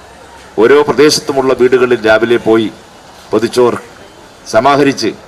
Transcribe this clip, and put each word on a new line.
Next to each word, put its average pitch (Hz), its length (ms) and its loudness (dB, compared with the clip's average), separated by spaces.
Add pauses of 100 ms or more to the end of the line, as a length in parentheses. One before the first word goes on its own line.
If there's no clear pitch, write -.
(640)
ഓരോ 131 140 4 (140)
പ്രദേശത്തുമുള്ള 135 720 0
വീടുകളിൽ 123 460 0
രാവിലെ 117 380 0
പോയി 110 220 0 (640)
പൊതിച്ചോർ 113 420 0 (800)
സമാഹരിച്ച് 127 580 0 (160)